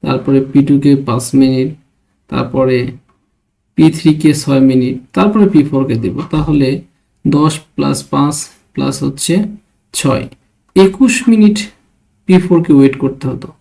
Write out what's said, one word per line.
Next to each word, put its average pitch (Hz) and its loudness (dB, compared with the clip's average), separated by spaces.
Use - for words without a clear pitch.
তারপরে 135 0
পি 143 0
টু 143 2
কে 139 4
পাঁচ 123 -4
মিনিট, 131 2
তারপরে 127 -2
পি 160 4
থ্রি 156 0
কে 151 0
ছয় 135 -2
মিনিট, 127 0
তারপরে 208 2
পি 156 4
ফোর 135 -2
কে 120 -2
দিব, 117 -4
তাহলে 147 0
দশ 156 0
plus 139 -2
পাঁচ 143 -2
প্লাস 135 -6
হচ্ছে 139 -4
ছয়, - -4
একুশ 196 4
মিনিট 214 4
পি 185 4
ফোর 175 2
কে 165 0
ওয়েট 139 4
করতে 135 -6
হতো 123 -10